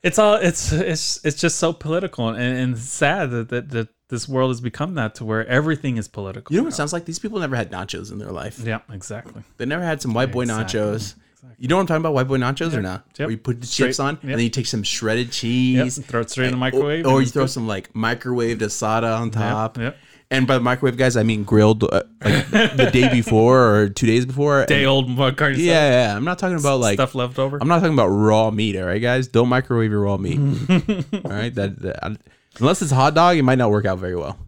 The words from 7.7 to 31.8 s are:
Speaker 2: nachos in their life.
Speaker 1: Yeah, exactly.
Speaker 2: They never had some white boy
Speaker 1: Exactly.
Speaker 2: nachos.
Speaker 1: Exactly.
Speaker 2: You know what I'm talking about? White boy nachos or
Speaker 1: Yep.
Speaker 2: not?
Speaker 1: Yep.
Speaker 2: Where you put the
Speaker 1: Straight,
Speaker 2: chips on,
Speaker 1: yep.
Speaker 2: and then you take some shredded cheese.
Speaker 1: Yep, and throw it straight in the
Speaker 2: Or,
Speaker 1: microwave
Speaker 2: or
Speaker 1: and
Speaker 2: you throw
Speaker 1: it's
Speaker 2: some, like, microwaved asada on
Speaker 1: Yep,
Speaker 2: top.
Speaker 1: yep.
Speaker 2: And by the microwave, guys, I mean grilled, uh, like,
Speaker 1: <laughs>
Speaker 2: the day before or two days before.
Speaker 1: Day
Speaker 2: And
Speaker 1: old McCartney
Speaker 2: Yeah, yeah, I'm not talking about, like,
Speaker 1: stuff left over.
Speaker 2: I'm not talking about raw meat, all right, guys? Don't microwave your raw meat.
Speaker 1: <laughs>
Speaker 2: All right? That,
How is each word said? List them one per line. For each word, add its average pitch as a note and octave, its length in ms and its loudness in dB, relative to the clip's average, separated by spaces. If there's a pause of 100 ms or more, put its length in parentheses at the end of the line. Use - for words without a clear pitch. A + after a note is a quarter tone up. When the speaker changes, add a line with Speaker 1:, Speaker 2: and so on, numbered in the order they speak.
Speaker 2:
nachos F#2+ 420 -10
in G2+ 60 -12
their G#2 140 -12
life. F2 280 -10
Speaker 1:
Yeah, A2+ 200 -6 (100)
exactly. G#2 520 -16 (160)
Speaker 2:
They B2 80 -6
never D#3+ 160 -4
had D#3+ 180 -4
some A#2 140 -4
white B2+ 180 0
boy B2 100 -2
Speaker 1:
Exactly. A2 380 -2
Speaker 2:
nachos. G#2 140 -2
Speaker 1:
Exactly. A2 300 -10 (340)
Speaker 2:
You B2+ 100 -8
know E3+ 80 2
what F#3+ 60 2
I'm F3 60 0
talking D#3+ 140 0
about? D#3+ 120 -2
White C3 140 0
boy C3+ 100 0
nachos C3+ 320 -2
or D3+ 60 -4
Speaker 1:
Yep. G#2+ 60 -2
Speaker 2:
not? F#2 240 -8 (120)
Speaker 1:
Yep. D3 80 -4
Speaker 2:
Where A2+ 60 -6
you A2 60 -6
put A#2+ 220 -4
the B2 60 -12
Speaker 1:
Straight, B2+ 220 0
Speaker 2:
chips C3+ 120 -4
on, C#3+ 140 -2
Speaker 1:
yep. - 80 -14
Speaker 2:
and C3+ 100 -6
then A#2 80 -2
you A#2 80 2
take A#2 180 -4
some A2 180 -4
shredded A#2 480 -2
cheese. B2+ 440 2
Speaker 1:
Yep, B2+ 200 0
and C3+ 100 -16
throw A#2+ 140 -4
it A2+ 100 -6
straight B2+ 160 -2
in B2+ 60 0
the B2+ 40 -4
Speaker 2:
Or, B2+ 40 -4
Speaker 1:
microwave C#3+ 460 0
Speaker 2:
or C3+ 120 6
Speaker 1:
and C3 80 2
Speaker 2:
you A#2+ 40 -4
throw C#3 140 0
Speaker 1:
it's C3 80 -4
Speaker 2:
some, A#2 140 -6
like, G2 260 -6
microwaved A#2 680 -2
asada A2+ 600 -2
on A#2 100 -4
Speaker 1:
Yep, A2 60 -6
Speaker 2:
top. A2 440 -2
Speaker 1:
yep. A#2 180 -6 (340)
Speaker 2:
And C3 160 2
by C3+ 80 2
the B2+ 60 2
microwave, B2 380 0
guys, B2+ 180 2
I A2 60 4
mean G#2+ 220 0
grilled, G#2+ 400 6
uh, - 180 0 (220)
like, C#3+ 260 2
Speaker 1:
<laughs> A3 260 2
Speaker 2:
the C3 160 4
day B2+ 180 6
before A#2 680 4
or G#2 120 4
two G2+ 180 0
days A#2+ 200 4
before. C#3 400 0
Speaker 1:
Day C#3+ 140 2
Speaker 2:
And C#3 80 2
Speaker 1:
old C3+ 200 2
McCartney C3 500 0
Speaker 2:
Yeah, D3 500 4
yeah, G2+ 80 -2
I'm A#2+ 80 -4
not F3 140 -2
talking F#3 200 -2
about, C#3 220 0
like, G#2 140 2
Speaker 1:
stuff B2+ 200 -2
left B2 240 -4
over. C3+ 220 -2
Speaker 2:
I'm D#3 80 0
not E3+ 120 4
talking E3 140 2
about A2 140 4
raw G#2+ 420 4
meat, G#2+ 260 0
all F#2 100 -4
right, G2 140 -2
guys? B2 280 0
Don't A#2+ 200 4
microwave B2 420 2
your G#2 100 0
raw G2+ 160 2
meat. C#3 220 -2
Speaker 1:
<laughs> C#3 320 0 (540)
Speaker 2:
All - 60 -8
right? A2 240 -4
That, G2 260 -4